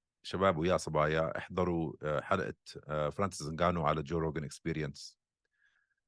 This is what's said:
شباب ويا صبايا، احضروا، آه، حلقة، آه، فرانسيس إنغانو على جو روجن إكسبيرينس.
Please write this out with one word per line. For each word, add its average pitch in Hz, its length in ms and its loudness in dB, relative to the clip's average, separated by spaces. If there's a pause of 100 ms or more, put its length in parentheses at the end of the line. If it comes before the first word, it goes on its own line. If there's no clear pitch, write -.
(260)
شباب 92 320 2
ويا 85 200 4
صبايا، 78 600 2
احضروا، 87 640 0
آه، 73 200 0
حلقة، - 320 0 (340)
آه، 76 220 0
فرانسيس 92 380 -4
إنغانو 85 380 2
على 78 180 2
جو 82 160 -2
روجن 80 240 -2
إكسبيرينس. 76 720 -6 (920)